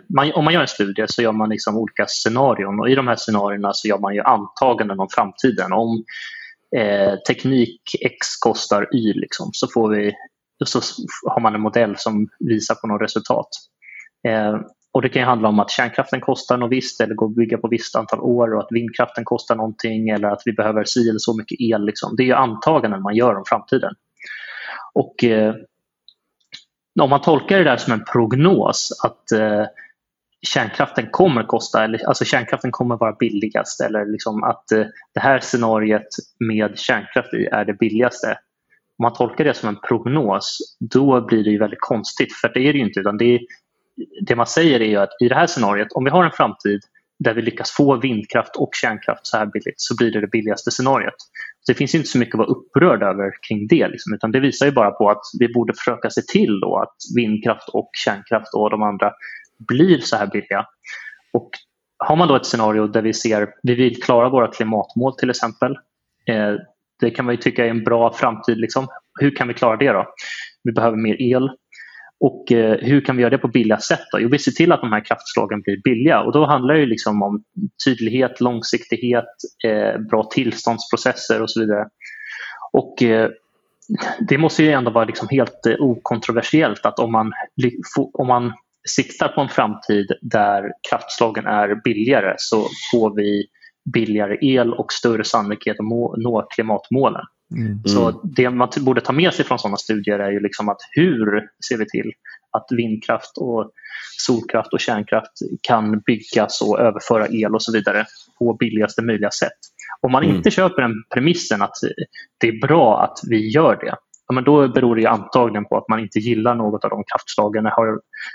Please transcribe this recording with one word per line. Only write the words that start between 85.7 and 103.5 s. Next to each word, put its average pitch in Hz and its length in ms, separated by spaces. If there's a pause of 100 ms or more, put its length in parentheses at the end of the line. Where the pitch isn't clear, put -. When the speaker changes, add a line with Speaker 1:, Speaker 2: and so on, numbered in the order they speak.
Speaker 1:
okontroversiellt 117 1040
att 104 140
om 117 120
man 110 220 (220)
ly-, 123 260 (160)
fo-, 135 160
om 131 140
man 120 260 (360)
siktar - 380
på - 140
en 131 80
framtid 107 640 (100)
där 101 500 (180)
kraftslagen 110 560
är 104 380
billigare 110 540
så - 300 (240)
får 110 240
vi 104 300 (480)
billigare 107 480
el 127 320
och - 200
större 113 300
sannolikhet 107 560
att 104 60
må-, 117 320
nå 113 380
klimatmålen. 110 720 (300)
Speaker 2:
Mm. 110 280
Speaker 1:
Så 101 260
Speaker 3:
Mm. - 140
Speaker 1:
det 131 260
man 123 200
t-, 151 120
borde 127 200
ta 131 120
med 165 200
sig 139 120
från 123 140
såna 101 180
studier 104 420
är 101 120
ju 101 80
liksom 104 300
att 101 80 (140)
hur 110 560 (220)
ser 120 80
vi 107 120
till 113 220 (400)
att - 200
vindkraft 113 680
och 113 340 (460)